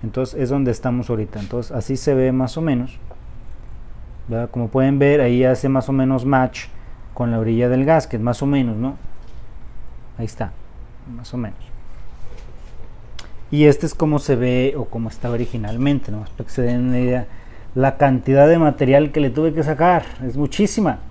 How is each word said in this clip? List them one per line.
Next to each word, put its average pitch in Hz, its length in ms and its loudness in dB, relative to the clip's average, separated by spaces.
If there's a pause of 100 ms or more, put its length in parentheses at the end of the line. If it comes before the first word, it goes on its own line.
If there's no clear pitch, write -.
Entonces 127 360 -4
es 127 100 0
donde 135 220 2
estamos 120 380 -2
ahorita. 107 300 -2
Entonces 117 320 -6
así 123 260 -4
se 143 160 0
ve 131 180 4
más 127 260 0
o 165 40 -2
menos, 127 360 0 (1300)
¿verdad? 113 240 -2
Como 120 160 -2
pueden 135 320 2
ver, 143 220 6
ahí 123 220 4
hace 127 260 2
más 135 200 0
o - 20 2
menos 131 340 2
match 131 400 2 (480)
con 120 180 -2
la 113 80 0
orilla 113 300 2
del 127 160 2
gasket, 151 360 2
más 117 200 0
o 143 40 -2
menos, 135 320 2
¿no? 131 180 -4 (1200)
Ahí 113 80 -4
está, - 260 -6 (640)
más 113 180 -12
o 127 40 -6
menos. 110 220 -6 (1900)
Y 147 160 6
este 143 200 6
es 151 80 -4
como 151 260 2
se 139 160 2
ve 127 420 2
o 113 80 -4
como 113 240 -6
está - 200 -6
originalmente, 120 840 0
¿no? 107 140 -6 (120)
Para - 80 -8
que - 60 -6
se - 100 0
den 123 280 2
una 123 100 4
idea, 123 280 0 (480)
la 131 220 2
cantidad 135 500 6
de 165 120 8
material 143 520 4
que 156 80 0
le 139 120 2
tuve 151 220 0
que 156 100 0
sacar, 160 400 4 (240)
es 120 100 -4
muchísima 151 640 0 (120)